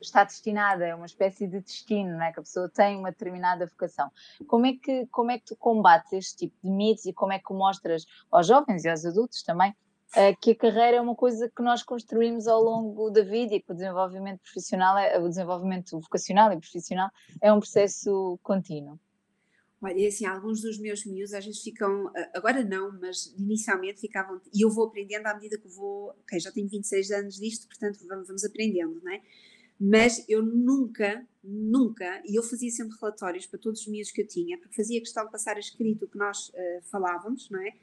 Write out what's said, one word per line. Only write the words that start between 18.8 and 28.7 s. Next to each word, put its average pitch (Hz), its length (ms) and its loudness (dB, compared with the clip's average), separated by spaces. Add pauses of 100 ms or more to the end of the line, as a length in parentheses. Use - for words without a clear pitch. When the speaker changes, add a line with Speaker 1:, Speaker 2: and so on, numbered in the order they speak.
Speaker 2:
Olha, 190 240 0
é - 20 4
assim, 208 180 -2
alguns 202 360 -4
dos 214 180 -6
meus 208 260 -6
miúdos 196 280 -8
às 196 120 -8
vezes 214 160 -12
ficam, 202 540 -2
a-, 175 200 -8
agora 233 280 0
não, 196 360 -4
mas 180 280 -10 (100)
inicialmente 202 640 -2
ficavam, 190 400 -8 (120)
e 214 120 4
eu 220 60 4
vou 220 160 2
aprendendo 208 400 -8
à 208 80 -4
medida 214 240 -10
que 202 80 -20
vou, 202 420 -10 (120)
ok, - 180 -6
já 170 120 -10
tenho 202 160 -4
vinte 208 180 -8
e - 20 -8
seis 196 240 -2
anos 202 240 -6
disto, 220 320 -10
portanto 208 400 -8
vamos, 190 200 -12
vamos 196 160 -8
aprendendo, 185 600 -2